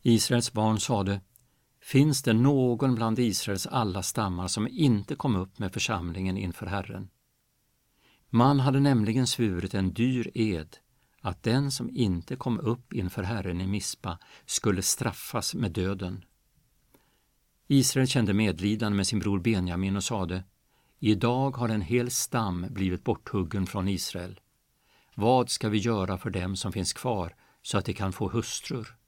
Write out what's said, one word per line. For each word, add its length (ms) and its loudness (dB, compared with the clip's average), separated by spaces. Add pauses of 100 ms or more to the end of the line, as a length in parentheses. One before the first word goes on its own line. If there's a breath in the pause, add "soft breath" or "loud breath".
Israels 520 4
barn 260 2
sade: 420 0 (600)
"Finns 420 4
det 100 4
någon 640 4
bland 240 0
Israels 480 0
alla 360 -2
stammar 440 -2
som 200 -2
inte 480 2
kom 200 0
upp 240 -4
med 140 -4
församlingen 640 -4
inför 280 -6
Herren?" 440 -8 (1200 soft breath)
Man 300 4
hade 200 4
nämligen 480 4
svurit 460 -2
en 200 0
dyr 400 -2
ed 440 -2 (440)
att 220 -6
den 280 2
som 180 -6
inte 460 0
kom 240 -2
upp 340 -4
inför 300 -4
Herren 380 -4
i 60 -2
Mispa 520 -6 (260 loud breath)
skulle 360 0
straffas 760 -4
med 160 0
döden. 540 -4 (1400 soft breath)
Israel 400 4
kände 260 2
medlidande 640 2
med 120 2
sin 120 0
bror 200 0
Benjamin 560 0
och 80 -2
sade: 400 -4 (560)
"Idag 580 2
har 120 0
en 120 0
hel 300 0
stam 580 -2
blivit 340 -2
borthuggen 640 -2
från 220 -4
Israel. 520 -6 (760 soft breath)
Vad 340 4
ska 200 -2
vi 80 2
göra 400 0
för 120 -6
dem 260 -2
som 160 -6
finns 220 -4
kvar 420 -4 (260 soft breath)
så 160 -4
att 80 0
de 80 -4
kan 200 -4
få 160 -2
hustrur? 680 -6 (120)